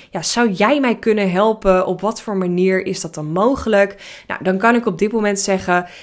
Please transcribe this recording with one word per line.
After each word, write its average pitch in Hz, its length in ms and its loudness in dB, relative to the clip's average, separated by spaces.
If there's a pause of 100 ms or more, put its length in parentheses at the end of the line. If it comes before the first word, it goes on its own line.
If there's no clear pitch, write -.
ja, 180 120 -8
zou 233 300 0
jij 214 280 2
mij 247 160 0
kunnen 214 360 0
helpen? 196 540 2
Op 170 160 -4
wat 214 200 -4
voor 208 160 -6
manier 185 480 0
is 190 160 -6
dat 160 120 -10
dan 151 180 -8
mogelijk?" 202 960 0
Nou, - 160 -8
dan 185 140 2
kan 226 180 2
ik 240 100 0
op 185 120 -2
dit 214 140 0
moment 208 280 0
zeggen: 185 460 0 (180)